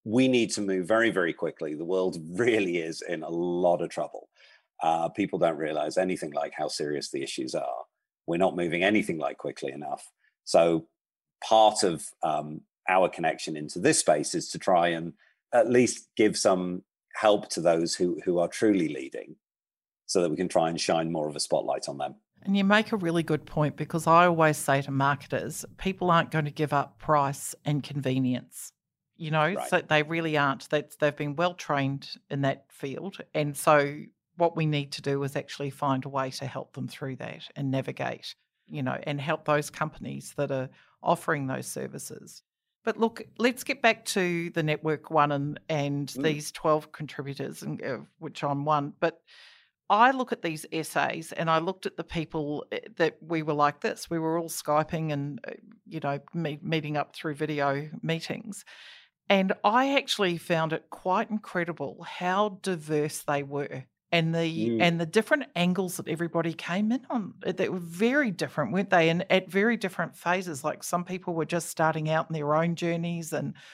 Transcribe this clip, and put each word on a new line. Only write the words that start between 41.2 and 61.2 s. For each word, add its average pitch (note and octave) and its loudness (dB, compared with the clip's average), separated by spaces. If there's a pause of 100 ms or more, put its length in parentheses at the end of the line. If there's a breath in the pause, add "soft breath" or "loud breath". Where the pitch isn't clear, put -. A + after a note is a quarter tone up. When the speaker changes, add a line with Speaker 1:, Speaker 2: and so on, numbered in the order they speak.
Speaker 2:
those C3 -6
services. - -12 (400)
But A3 -4
look, A3+ 0 (160)
let's B3 0
get C4+ -6
back A3+ 2
to F3 0
the E3+ 0
Network D3+ -2
One D3 4
and, C#3+ -2 (100)
and C#3+ -2
Speaker 1:
Mm. C3 -8
Speaker 2:
these D3+ -2
twelve D#3 0
contributors, C#3 -10
and, D3 -6
uh, B2 -6 (220)
which - -10
I'm C#3+ -2
one. D3 0
But - -2 (680 soft breath)
I A3+ 8
look B3+ -2
at - -4
these D#3 -6
essays D#3 -2
and E3 -2
I D#3+ 4
looked F#3 -4
at - -8
the E3 -4
people, D#3 -4
eh, G#2+ -4 (180)
that D#3 2
we D#3+ -2
were D3+ -2
like D3 2
this. - -4
We E3+ -2
were D#3+ 0
all E3 -4
Skyping D3+ 0
and, C#3+ -4
uh, - -8 (360)
you D#3+ -10
know, C#3+ -2 (160)
me-, D3+ -4
meeting D3+ -2
up - -4
through D#3 -6
video D3 -2 (140)
meetings. - -6 (640 loud breath)
And G3 4 (100)
I C4 4
actually G3 0
found D#3+ 0
it - -6
quite - -2